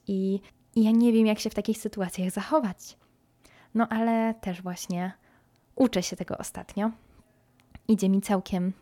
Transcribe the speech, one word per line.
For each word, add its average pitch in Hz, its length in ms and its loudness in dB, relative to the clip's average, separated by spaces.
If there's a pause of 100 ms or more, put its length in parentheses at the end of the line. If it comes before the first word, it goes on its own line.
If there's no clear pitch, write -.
i, 196 340 -2 (340)
i 226 80 6
ja 214 80 6
nie 233 220 6
wiem, 226 140 6
jak 214 120 2
się 220 100 -4
w - 60 -10
takich 214 220 -2
sytuacjach 185 540 -4
zachować. 220 680 -2 (760)
No 226 160 2
ale 226 520 0
też 180 200 -8
właśnie 180 500 -6 (640)
uczę 226 280 2
się - 120 -8
tego - 220 -8
ostatnio. 196 540 -6 (960)
Idzie 190 220 4
mi 196 120 4
całkiem 190 600 -2